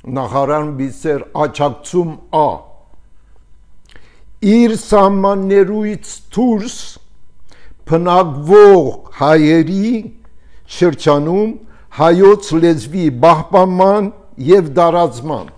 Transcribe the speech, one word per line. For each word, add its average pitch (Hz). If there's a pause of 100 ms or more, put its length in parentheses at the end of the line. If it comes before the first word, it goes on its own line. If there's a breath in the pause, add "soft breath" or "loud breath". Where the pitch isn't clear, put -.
(100)
նախարարն 139
բիսեր 135 (120)
աջակցում 151 (200)
ա, 151 (1900 soft breath)
իր 220
սահմաններուից 202 (140)
դուրս 226 (1080 soft breath)
բնակվող 175 (200)
հայերի 160 (720)
շրջանում 165 (340 soft breath)
հայոց 180
լեզվի 160
պահպանման 185 (280)
և 160
դարածման։ 156